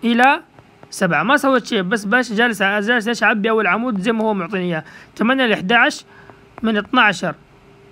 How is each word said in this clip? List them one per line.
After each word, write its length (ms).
إلى 380
سبعة. 320
ما 140
سويت 300
شيء، 160
بس، 220
بس 280
جالس، 300
جالس 460
إيش؟ 140
أعبي 280
أول 160
عمود 340
زي 120
ما 120
هو 100
معطيني 300
إياه. 200
ثمانية 300
لإحداعش، 580
من 140
اثناشر 580